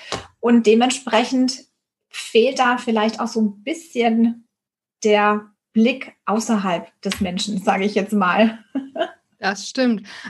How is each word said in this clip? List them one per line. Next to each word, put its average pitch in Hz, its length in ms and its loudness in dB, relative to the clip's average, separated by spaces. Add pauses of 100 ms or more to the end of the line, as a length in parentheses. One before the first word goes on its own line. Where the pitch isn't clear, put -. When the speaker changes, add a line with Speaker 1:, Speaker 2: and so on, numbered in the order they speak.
(400)
Speaker 1:
und 233 280 4
dementsprechend 247 1000 2 (440)
fehlt 254 500 0
da 247 180 2
vielleicht 220 420 -2
auch 226 80 -4
so 220 140 -2
ein 208 220 -2
bisschen 233 840 -2 (560)
der 208 480 2 (220)
Blick 240 420 0 (100)
außerhalb 196 640 -2 (120)
des - 180 -2
Menschen, 185 420 -4
sage 190 220 0
ich 208 120 -2
jetzt 202 180 -2
mal. 208 500 2 (100)
<laughs> - 440 -8 (220)
Speaker 2:
Das 196 300 -6
stimmt. 240 380 -2 (220)